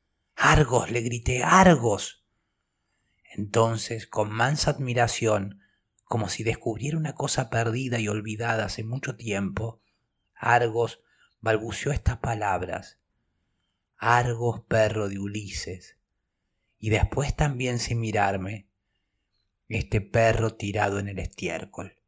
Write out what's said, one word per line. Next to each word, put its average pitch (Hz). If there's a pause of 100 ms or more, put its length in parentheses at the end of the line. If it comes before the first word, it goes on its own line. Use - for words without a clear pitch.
(360)
"Argos", 147
le 120
grité, 120
"Argos". 165 (1120)
Entonces, 113
con 107
mansa 139
admiración, 117 (420)
como 107
si -
descubriera 117
una 151
cosa 131
perdida 117
y 104
olvidada 107
hace 101
mucho 127
tiempo, 107 (540)
Argos 117 (360)
balbuceó 110
estas -
palabras: 98 (1000)
"Argos, 117
perro 107
de 98
Ulises". 101 (840)
Y 107
después, 135
también 127
sin 117
mirarme, 101 (1000)
este 110
perro 113
tirado 101
en 101
el 98
estiércol. -